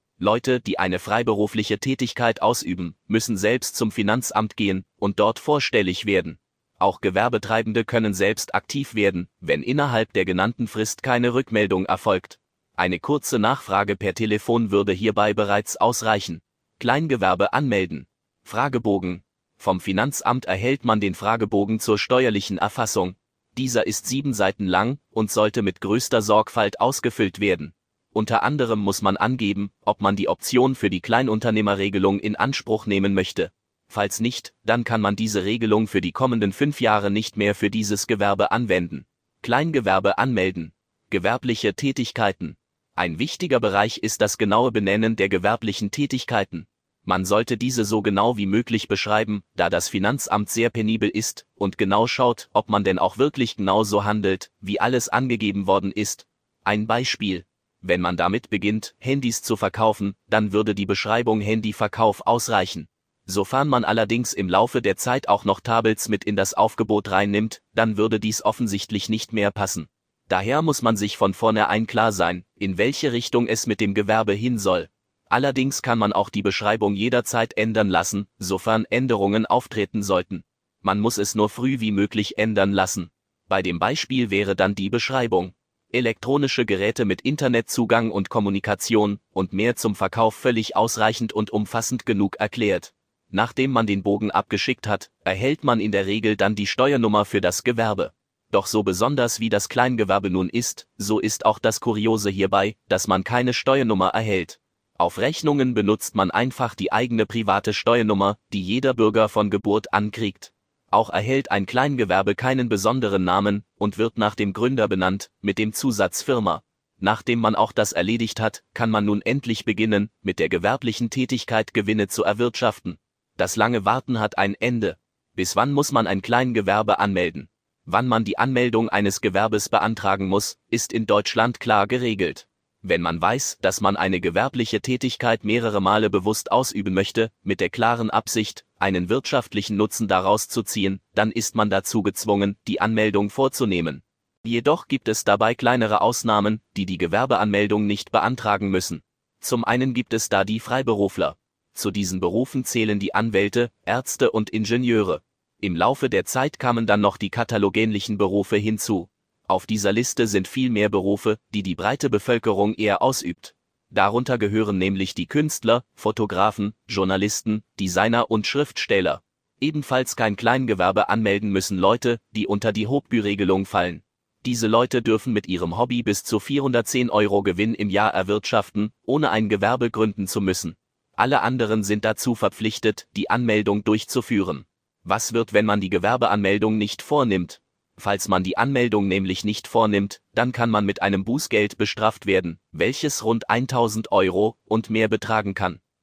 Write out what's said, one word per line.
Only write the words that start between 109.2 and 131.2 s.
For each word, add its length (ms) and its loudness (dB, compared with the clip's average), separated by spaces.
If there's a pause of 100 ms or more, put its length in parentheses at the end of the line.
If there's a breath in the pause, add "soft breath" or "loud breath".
von 220 0
Geburt 420 0
an 200 0
kriegt. 420 -8 (360)
Auch 200 4
erhält 400 -2
ein 160 0
Kleingewerbe 680 2
keinen 360 0
besonderen 520 2
Namen 420 2 (120)
und 220 -2
wird 180 0
nach 180 0
dem 200 -2
Gründer 340 0
benannt, 420 -2 (120)
mit 160 -2
dem 160 -2
Zusatz 480 -2
Firma. 400 0 (360)
Nachdem 420 0
man 140 2
auch 180 0
das 200 0
erledigt 480 -2
hat, 320 -4
kann 160 -2
man 160 2
nun 160 2
endlich 460 -2
beginnen, 420 2 (140)
mit 160 -4
der 100 0
gewerblichen 640 -2
Tätigkeit 640 -2
Gewinne 340 0
zu 160 -2
erwirtschaften. 720 -2 (400)
Das 200 -2
lange 280 2
Warten 360 0
hat 180 -2
ein 160 0
Ende. 420 -2 (380)
Bis 200 -4
wann 180 2
muss 200 2
man 140 2
ein 160 0
Kleingewerbe 760 2
anmelden? 520 -2 (400)
Wann 160 2
man 160 2
die 140 -4
Anmeldung 540 2
eines 320 0
Gewerbes 480 0
beantragen 580 0
muss, 300 -2 (100)
ist 240 -2
in 140 -2
Deutschland 520 2